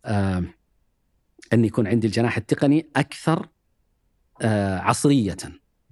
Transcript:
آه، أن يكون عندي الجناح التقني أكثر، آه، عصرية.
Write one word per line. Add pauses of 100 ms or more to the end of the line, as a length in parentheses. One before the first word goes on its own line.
آه، (1080)
أن
يكون
عندي
الجناح
التقني
أكثر، (920)
آه،
عصرية. (560)